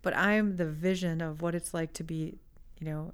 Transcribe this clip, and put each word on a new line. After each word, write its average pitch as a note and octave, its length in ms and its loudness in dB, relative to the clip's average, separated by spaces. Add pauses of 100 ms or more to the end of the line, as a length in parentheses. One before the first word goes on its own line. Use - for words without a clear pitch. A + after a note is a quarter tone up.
but F#3 160 2
I'm G3+ 400 4
the F3 100 2
vision E3 540 0
of D#3 200 -4
what E3+ 140 2
it's - 180 -4
like E3 200 -2
to - 100 -8
be, D#3+ 320 -4 (420)
you D#3 100 -10
know, D#3 260 -4